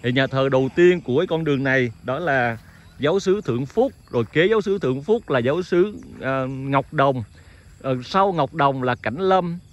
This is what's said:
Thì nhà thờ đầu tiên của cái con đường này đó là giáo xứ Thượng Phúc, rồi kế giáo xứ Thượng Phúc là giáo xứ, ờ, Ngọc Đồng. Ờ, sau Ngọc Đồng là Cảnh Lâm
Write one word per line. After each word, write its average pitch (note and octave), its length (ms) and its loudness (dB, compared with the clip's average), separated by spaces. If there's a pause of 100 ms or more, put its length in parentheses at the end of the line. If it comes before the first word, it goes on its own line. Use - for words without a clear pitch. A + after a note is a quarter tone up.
Thì B2 100 -2
nhà C3+ 140 0
thờ C3+ 260 0
đầu C3 240 2
tiên F3 240 6
của B2+ 180 -2
cái F3 80 0
con D#3+ 180 -2
đường C#3 200 0
này C3 280 0 (100)
đó B2+ 160 -6
là C3 400 -2 (400)
giáo E3 220 0
xứ G3 240 0
Thượng B2+ 220 -2
Phúc, A#3+ 260 0 (180)
rồi A#2 220 0
kế D#3+ 140 2
giáo A3 140 2
xứ G3 180 -2
Thượng C3+ 240 -2
Phúc G#3+ 280 -2
là C3+ 80 2
giáo C#3 240 0
xứ, F#3 320 2 (260)
ờ, C3 260 -4
Ngọc C3+ 460 -2
Đồng. C#3 300 2 (580)
Ờ, C3 240 -4
sau G3 280 0
Ngọc D#3 220 -2
Đồng C#3 280 0
là B2 120 0
Cảnh A2+ 240 -6
Lâm F#3 400 0 (140)